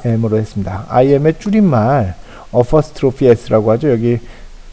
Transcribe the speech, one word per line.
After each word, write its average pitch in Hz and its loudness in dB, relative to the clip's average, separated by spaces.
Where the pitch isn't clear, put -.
am으로 113 0
했습니다. 98 -6
I 131 2
am의 143 2
줄임말, 135 0
어퍼스트로피 135 0
S라고 110 2
하죠. 139 0
여기 120 0